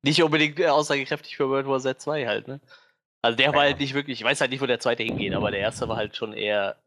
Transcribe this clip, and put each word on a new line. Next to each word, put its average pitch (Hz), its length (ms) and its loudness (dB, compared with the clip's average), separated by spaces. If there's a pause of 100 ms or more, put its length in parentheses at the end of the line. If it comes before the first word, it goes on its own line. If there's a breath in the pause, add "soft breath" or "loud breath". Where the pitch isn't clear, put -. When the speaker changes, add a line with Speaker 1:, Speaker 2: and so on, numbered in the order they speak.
Speaker 1:
nicht 156 200 4
unbedingt, 151 360 4
äh, 175 100 2
aussagekräftig 143 680 0
für 139 120 0
World 135 200 0
War 135 100 2
Z 131 220 -2
zwei 147 260 -4
halt, 107 220 -4
ne? 135 100 -10 (680 soft breath)
Also 117 120 2
der 131 140 4
war 147 140 4
Speaker 2:
Ja. 143 60 4
Speaker 1:
halt 139 80 -4
nicht 139 160 -4
wirklich, 139 260 -4
ich 107 60 -8
weiß 139 140 0
halt 131 100 2
nicht, 123 120 -6
wo 135 40 0
der 120 140 0
zweite 120 240 0
hingeht, 107 300 -4
aber 101 180 -2
der 98 80 -4
erste 113 280 -2
war 110 80 -4
halt 107 200 -6
schon 110 160 -8
eher 104 420 -2 (120)